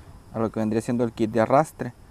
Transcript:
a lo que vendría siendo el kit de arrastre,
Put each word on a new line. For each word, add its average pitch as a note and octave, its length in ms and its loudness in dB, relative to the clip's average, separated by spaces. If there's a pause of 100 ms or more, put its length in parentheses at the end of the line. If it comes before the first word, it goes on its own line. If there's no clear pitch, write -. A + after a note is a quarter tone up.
(320)
a A2+ 60 -6
lo A2 120 0
que A2 100 -4
vendría A2 180 0
siendo A#2+ 240 -2
el A2+ 80 -2
kit A2 180 -2
de A2+ 120 2
arrastre, B2 520 2 (180)